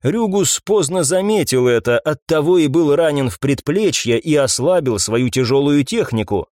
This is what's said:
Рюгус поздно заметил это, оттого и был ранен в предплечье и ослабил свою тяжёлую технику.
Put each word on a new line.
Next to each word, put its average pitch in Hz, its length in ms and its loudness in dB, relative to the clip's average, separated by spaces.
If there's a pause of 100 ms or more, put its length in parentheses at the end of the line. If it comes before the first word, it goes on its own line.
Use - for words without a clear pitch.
Рюгус 196 640 0
поздно 185 380 0
заметил 170 640 0
это, 120 320 0
оттого 156 580 0
и 160 80 2
был 143 300 2
ранен 147 340 0
в - 100 -12
предплечье 151 760 -2
и 156 180 -2
ослабил 139 600 0
свою 120 320 -2
тяжёлую 139 540 2
технику. 113 680 -4